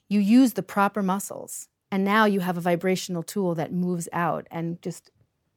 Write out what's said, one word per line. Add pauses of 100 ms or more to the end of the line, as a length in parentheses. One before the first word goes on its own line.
you
use
the
proper
muscles, (220)
and
now
you
have
a
vibrational
tool
that
moves
out
and
just (480)